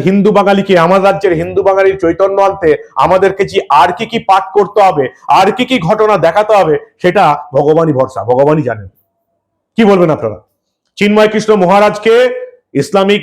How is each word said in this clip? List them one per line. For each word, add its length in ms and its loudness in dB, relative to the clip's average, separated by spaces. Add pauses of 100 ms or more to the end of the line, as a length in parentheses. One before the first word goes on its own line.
হিন্দু 260 2
বাঙালিকে, 460 0
আমার 240 2
রাজ্যের 380 0
হিন্দু 220 -4
বাঙালির 400 0
চৈতন্য 400 0
আনতে 280 0 (260)
আমাদেরকে 480 0
যে 140 -4 (220)
আর 140 4
কি 120 -8
কি 120 -6 (100)
পাঠ 240 2
করতে 300 0
হবে, 220 2 (340)
আর 140 4
কি 120 -2
কি 120 -4 (120)
ঘটনা 300 2
দেখাতে 360 0
হবে, 200 2 (240)
সেটা 260 0 (280)
ভগবানই 460 0
ভরসা, 260 -4
ভগবানই 440 0
জানেন। 200 -10 (920)
কি 60 2
বলবেন 260 2
আপনারা? 280 -6 (600)
চিন্ময় 340 2
কৃষ্ণ 240 -2
মহারাজকে 580 2 (600)
ইসলামিক 480 0